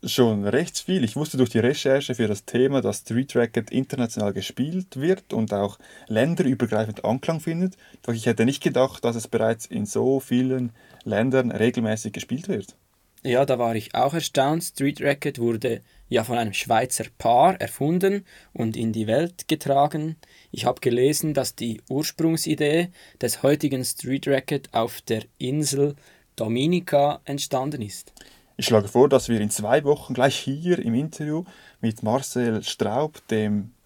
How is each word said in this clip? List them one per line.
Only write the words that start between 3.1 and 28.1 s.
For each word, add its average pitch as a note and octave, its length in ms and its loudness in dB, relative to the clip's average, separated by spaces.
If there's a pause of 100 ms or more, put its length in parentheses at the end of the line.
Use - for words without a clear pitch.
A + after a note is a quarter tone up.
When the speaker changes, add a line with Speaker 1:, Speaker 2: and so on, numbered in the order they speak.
Speaker 1:
Racket A#2 360 0
international A#2 600 -2
gespielt C3+ 680 -6
wird F#3 320 -2
und A2+ 180 -2
auch G2+ 260 -2 (300)
länderübergreifend A#2 960 0
Anklang C3+ 380 -2
findet. F3 340 -2 (280)
Doch A#2+ 100 -4
ich A2+ 140 -2
hätte A#2 180 2
nicht C#3 180 -2
gedacht, C3 400 0
dass A#2 140 -2
es A2+ 100 -8
bereits A2+ 380 0
in G#2+ 200 -6
so B2+ 360 0
vielen B2+ 500 -2 (320)
Ländern A#2+ 480 2
regelmäßig A2 640 0
gespielt - 340 -8
wird. A#2+ 280 -6 (500)
Speaker 2:
Ja, B2+ 200 2
da C3 120 0
war A#2 180 0
ich A2 200 -6
auch C3+ 180 2
erstaunt. D#3+ 520 0
Street C#3 360 -4
Racket C#3+ 380 -2
wurde A#2 420 -2 (280)
ja A2+ 160 0
von A#2+ 120 -2
einem A2 140 -2
Schweizer A#2 540 0 (120)
Paar D3 440 4
erfunden F#3 640 0 (260)
und A2+ 240 -4
in A2+ 160 -2
die A2 160 -4
Welt D#3 400 -2
getragen. D3+ 680 0 (340)
Ich A2+ 140 -8
hab B2+ 160 0
gelesen, C#3 520 2
dass C3+ 220 -2
die A2+ 320 -6
Ursprungsidee D#3 1000 0 (320)
des - 200 -2
heutigen C#3 440 2
Street - 420 -4
Racket C#3 460 0
auf A#2 260 -2
der A2 240 -2 (140)
Insel C#3+ 580 0 (400)
Dominica C#3+ 880 2
entstanden C#3 580 -4
ist. - 300 -12 (460)